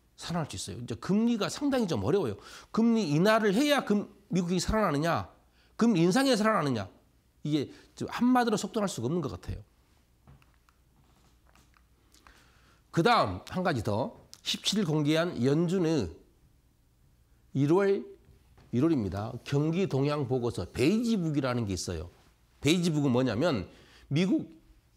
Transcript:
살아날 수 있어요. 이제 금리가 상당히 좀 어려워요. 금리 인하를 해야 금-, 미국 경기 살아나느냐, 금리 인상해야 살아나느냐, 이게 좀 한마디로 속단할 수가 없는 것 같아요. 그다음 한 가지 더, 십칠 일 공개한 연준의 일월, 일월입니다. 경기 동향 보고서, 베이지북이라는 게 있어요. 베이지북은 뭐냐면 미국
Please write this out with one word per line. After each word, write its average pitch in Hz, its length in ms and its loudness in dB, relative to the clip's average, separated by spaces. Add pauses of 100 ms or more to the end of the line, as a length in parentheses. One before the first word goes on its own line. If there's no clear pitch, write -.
(180)
살아날 165 320 -6
수 - 60 -10
있어요. 98 260 -10
이제 120 140 -8
금리가 208 520 0
상당히 262 380 0
좀 123 180 -2
어려워요. 131 320 0 (360)
금리 226 360 2
인하를 208 460 4
해야 285 300 2
금-, 156 280 0 (160)
미국 175 200 0
경기 180 120 0
살아나느냐, 160 720 0 (440)
금리 220 260 4
인상해야 247 340 4
살아나느냐, 156 540 0 (540)
이게 147 280 -2 (220)
좀 - 160 -8
한마디로 247 460 2
속단할 202 320 -4
수가 117 180 -6
없는 165 160 -2
것 131 80 -6
같아요. 92 320 -10 (3250)
그다음 160 580 2
한 185 140 -6
가지 156 220 -2
더, 117 360 -4 (220)
십칠 - 380 -2
일 208 40 0
공개한 156 580 0
연준의 160 680 0 (1400)
일월, 196 500 2 (680)
일월입니다. 117 600 0 (100)
경기 160 420 0
동향 139 400 -2
보고서, 117 400 -2
베이지북이라는 156 1000 0
게 98 60 -4
있어요. 85 380 -6 (500)
베이지북은 151 520 2
뭐냐면 120 560 0 (400)
미국 190 500 -2 (380)